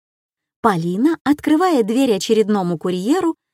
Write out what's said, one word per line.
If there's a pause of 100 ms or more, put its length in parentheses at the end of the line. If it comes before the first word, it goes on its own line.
(640)
Полина,
открывая
дверь
очередному
курьеру, (180)